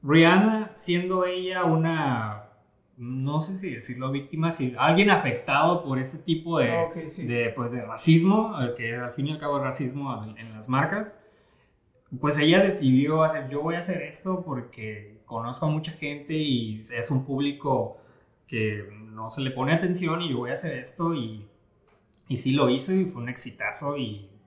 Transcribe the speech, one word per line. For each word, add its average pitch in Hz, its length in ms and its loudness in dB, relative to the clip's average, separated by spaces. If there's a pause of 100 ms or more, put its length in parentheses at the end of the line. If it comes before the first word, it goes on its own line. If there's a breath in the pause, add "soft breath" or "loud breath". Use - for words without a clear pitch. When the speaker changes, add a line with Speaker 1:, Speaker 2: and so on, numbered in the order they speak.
Speaker 1:
Rihanna, 190 720 6
siendo 180 500 0
ella 185 380 -2
una, 147 800 0 (540)
no 131 420 -4
sé 190 160 -4
si 185 180 -6
decirlo 127 380 -6
víctima, 151 400 -2
si 123 260 -4
alguien 165 320 6
afectado 160 720 2
por 131 140 -2
este 131 220 -4
tipo 165 400 -2
de, 120 120 4
Speaker 2:
Ah, 165 120 2
ok, 165 240 -6
sí. - 180 -10
Speaker 1:
de, 120 300 0
pues, 120 160 -4
de 123 140 -6
racismo, 175 760 4
eh, 120 140 -2
que 117 220 -6
al 123 160 -8
fin 139 140 -4
y 156 40 -4
al 151 80 -6
cabo 143 180 -2
es 139 60 -2
racismo 131 600 -6
en, 107 120 -14
en 113 160 -16
las 110 160 -14
marcas, 165 520 -2 (1000 soft breath)
pues 143 180 0
ella 160 220 6
decidió 151 640 4
hacer, 156 260 0
"Yo 143 140 -4
voy 165 120 -2
a 175 40 -4
hacer 175 240 -4
esto 170 420 -6
porque 110 800 -10
conozco 120 400 -6
a 151 40 2
mucha 156 240 -2
gente 143 420 -8
y 117 440 0 (140)
es 120 160 -6
un 131 160 0
público 143 720 -2 (480 soft breath)
que 107 460 -4
no 110 400 -14
se 139 100 -8
le 131 80 -2
pone 131 240 0
atención 175 480 0
y 156 80 -4
yo 123 80 -2
voy 123 140 -4
a - 20 -2
hacer 147 240 -6
esto", 165 380 -4
y, 110 320 -8 (800)
y 127 100 -2
sí 131 140 -2
lo 135 180 4
hizo 131 240 0
y 190 120 4
fue - 180 -8
un 123 60 -8
exitazo 120 680 -6
y 104 320 -8 (180)